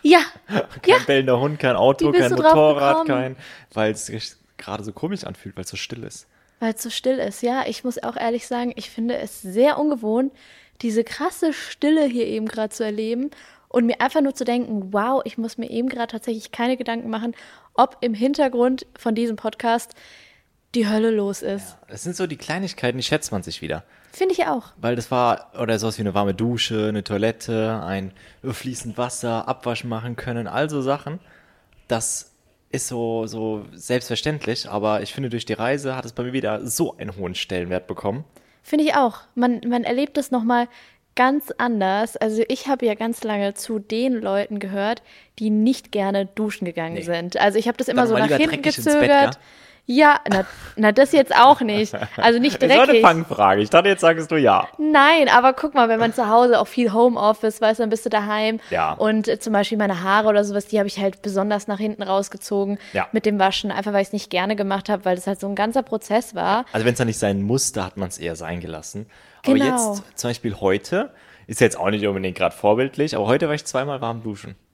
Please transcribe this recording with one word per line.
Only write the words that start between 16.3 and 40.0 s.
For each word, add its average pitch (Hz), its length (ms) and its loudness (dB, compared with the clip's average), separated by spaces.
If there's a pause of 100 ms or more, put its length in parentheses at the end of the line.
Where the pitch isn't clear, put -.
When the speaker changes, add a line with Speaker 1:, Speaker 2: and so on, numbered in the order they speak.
Speaker 1:
keine 247 260 -2
Gedanken 233 340 -6
machen, 226 240 -6 (400)
ob 262 260 2
im 233 140 -2
Hintergrund 254 720 0 (100)
von 226 160 -4
diesem 226 220 -2
Podcast 233 580 -4 (840)
die 220 120 2
Hölle 214 240 2
los 202 300 -2
ist. 196 360 -8 (100)
Speaker 2:
Ja, - 80 -20
es - 80 -14
sind - 120 -8
so 185 120 -2
die 156 100 -8
Kleinigkeiten, 151 600 -4
die 123 60 -6
schätzt - 280 -2
man 98 100 -4
sich - 200 -12
wieder. 78 220 -8 (280)
Speaker 1:
Finde 381 220 -2
ich 339 140 0
auch. 262 200 -4 (100)
Speaker 2:
Weil 120 180 -2
das 120 160 -8
war, 123 480 0
oder 113 200 -2
sowas 107 180 -4
wie 113 40 -8
eine 98 120 -2
warme 101 200 0
Dusche, 113 560 -2
eine 104 140 -4
Toilette, 110 840 -2
ein 95 260 -6 (320)
fließend 120 540 -8
Wasser, 123 500 -4
Abwasch 120 380 -6
machen 117 300 -8
können, 117 320 -8
all 131 220 -4
so 147 120 -4
Sachen. 147 380 -4 (680)
Das - 440 -6 (380)
ist - 200 -6
so, 113 380 -4
so 110 460 -6
selbstverständlich, 120 960 -4
aber 104 320 -2
ich 101 120 -10
finde, 135 160 -6
durch 117 160 -6
die 110 80 -4
Reise 131 420 -4
hat 123 100 -10
es 120 60 -12
bei 123 120 -8
mir 123 100 -8
wieder 110 340 -4
so - 300 -4
einen - 180 -12
hohen 90 200 -8
Stellenwert 90 520 -6
bekommen. 107 380 -6 (360)
Speaker 1:
Finde 302 240 0
ich 311 100 0
auch. 254 240 0 (160)
Man, 240 320 0
man 240 180 -2
erlebt 277 320 -2